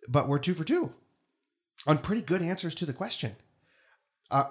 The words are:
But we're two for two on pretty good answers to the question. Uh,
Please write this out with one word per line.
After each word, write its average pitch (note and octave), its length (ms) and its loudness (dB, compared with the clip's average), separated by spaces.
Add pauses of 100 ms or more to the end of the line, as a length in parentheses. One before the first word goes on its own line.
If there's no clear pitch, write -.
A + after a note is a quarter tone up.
But C3 220 2
we're C#3+ 100 2
two F3+ 140 0
for D#3+ 100 -4
two C4 300 0 (920)
on D3+ 120 4
pretty G3+ 240 -2
good F3+ 200 0
answers E3+ 340 -2
to F3+ 100 -4
the D3 80 -4
question. B2 420 -6 (920)
Uh, C3+ 220 4